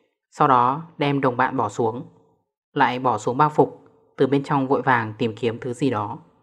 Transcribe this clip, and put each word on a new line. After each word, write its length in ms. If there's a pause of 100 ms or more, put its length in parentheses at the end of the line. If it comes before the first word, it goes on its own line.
(300)
sau 180
đó 340 (160)
đem 220
đồng 160
bạn 200
bỏ 120
xuống, 400 (640)
lại 260
bỏ 200
xuống 180
bao 140
phục, 340 (320)
từ 100
bên 160
trong 260
vội 140
vàng 360
tìm 180
kiếm 240
thứ 120
gì 180
đó. 280 (240)